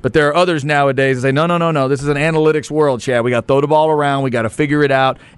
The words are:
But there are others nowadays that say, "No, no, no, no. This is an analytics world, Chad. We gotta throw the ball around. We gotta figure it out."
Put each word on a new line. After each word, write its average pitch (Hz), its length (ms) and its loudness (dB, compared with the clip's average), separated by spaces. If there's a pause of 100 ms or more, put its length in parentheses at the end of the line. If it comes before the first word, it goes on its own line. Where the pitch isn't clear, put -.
But 123 120 -4
there 151 140 2
are 147 60 -2
others 170 300 0
nowadays 135 540 0
that 127 100 -2
say, 135 40 0
"No, 151 140 0
no, 175 120 0
no, 165 120 0
no. 139 160 0
This 135 140 -2
is 143 80 -4
an 143 80 0
analytics 156 540 0
world, 147 320 0
Chad. 123 200 0
We 123 80 0
gotta 117 160 -2
throw 139 140 2
the 143 80 -2
ball 156 220 2
around. 143 320 0
We 135 80 -2
gotta 113 180 -2
figure 147 340 -2
it 139 80 2
out." 131 280 0 (200)